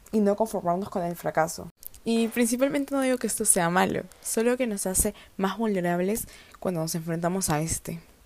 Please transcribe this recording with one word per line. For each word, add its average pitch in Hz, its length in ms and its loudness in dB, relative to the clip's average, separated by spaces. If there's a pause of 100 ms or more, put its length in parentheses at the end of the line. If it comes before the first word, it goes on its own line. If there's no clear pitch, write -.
(100)
y 220 80 2
no 202 160 4
conformarnos 190 540 0
con 185 140 -4
el 175 120 -4
fracaso. - 540 -2 (340)
Y 226 260 2
principalmente 262 640 2
no 277 80 2
digo 254 160 2
que 233 100 -2
esto 214 180 -4
sea 175 240 4
malo, 185 340 2 (180)
solo 240 360 0
que 254 100 0
nos 202 200 -4
hace 196 260 0 (240)
más 190 200 -2
vulnerables 190 720 0 (320)
cuando 175 220 -2
nos 160 140 -4
enfrentamos 170 540 -2
a 151 120 0
este. 165 400 -6 (240)